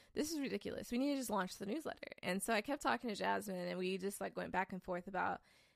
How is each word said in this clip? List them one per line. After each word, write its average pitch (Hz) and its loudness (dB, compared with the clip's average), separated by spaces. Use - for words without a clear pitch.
this 302 2
is 320 0
ridiculous. - -2
We 240 2
need 285 4
to 277 2
just 247 -4
launch 190 0
the 202 -8
newsletter. 269 -4
And 185 0
so 226 2
I 220 4
kept 285 0
talking 240 2
to 208 -2
Jasmine, 185 0
and 180 0
we 185 2
just, 190 -2
like, - -4
went 180 -2
back 185 2
and 185 -6
forth 180 -4
about 190 0